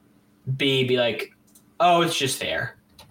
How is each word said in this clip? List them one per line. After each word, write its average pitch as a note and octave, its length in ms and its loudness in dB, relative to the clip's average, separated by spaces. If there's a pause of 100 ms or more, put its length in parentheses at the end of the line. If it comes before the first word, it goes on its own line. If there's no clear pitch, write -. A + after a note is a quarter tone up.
(560)
B, C3+ 280 0
be B2 140 2
like, A#2 360 -2 (460)
"Oh, E3+ 220 4
it's D#3+ 160 -2
just C3 220 -4
there," - 380 -6 (340)